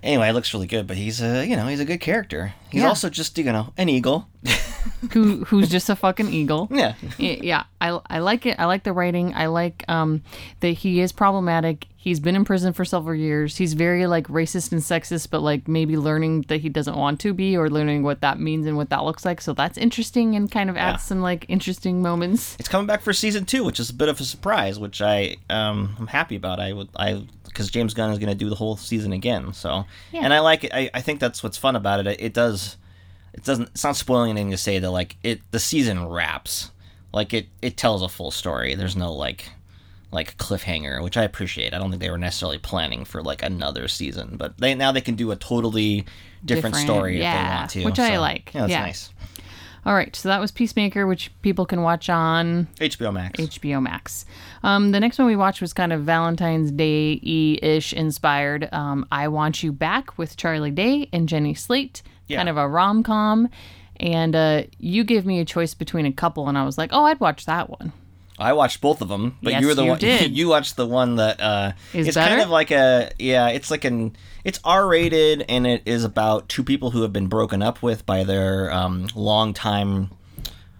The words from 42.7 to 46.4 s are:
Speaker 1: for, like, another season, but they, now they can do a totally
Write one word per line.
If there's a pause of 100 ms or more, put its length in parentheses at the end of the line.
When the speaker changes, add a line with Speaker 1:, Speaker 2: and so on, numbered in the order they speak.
Speaker 1:
for,
like,
another
season,
but
they,
now
they
can
do
a
totally (400)